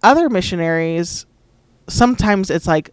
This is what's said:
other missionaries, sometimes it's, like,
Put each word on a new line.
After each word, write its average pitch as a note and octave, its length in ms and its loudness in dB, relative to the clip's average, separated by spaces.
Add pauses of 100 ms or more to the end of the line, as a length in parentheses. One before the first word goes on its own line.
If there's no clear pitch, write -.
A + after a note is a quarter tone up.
other D4 260 4
missionaries, E3 1000 -4 (600)
sometimes G#3+ 640 0
it's, D#3+ 160 -4
like, D#3 260 0